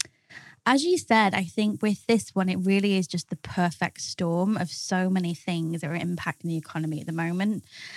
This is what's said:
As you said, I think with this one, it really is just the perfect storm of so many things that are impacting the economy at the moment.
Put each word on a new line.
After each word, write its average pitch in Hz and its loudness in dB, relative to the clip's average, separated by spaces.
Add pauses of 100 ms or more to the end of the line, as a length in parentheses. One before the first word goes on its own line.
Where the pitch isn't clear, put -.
(640)
As 269 6
you 359 4
said, 220 4
I 196 0
think 214 -2
with 208 0
this - 2
one, 185 2
it 185 0
really 196 2
is 185 0
just - -6
the 170 -6
perfect - -2
storm 180 0
of 185 -2
so 185 -2
many 180 0
things 165 -4
that 151 -6
are 170 -4
impacting 170 -6
the 165 -2
economy 156 -6
at 151 -12
the 170 -6
moment. 175 -2 (320)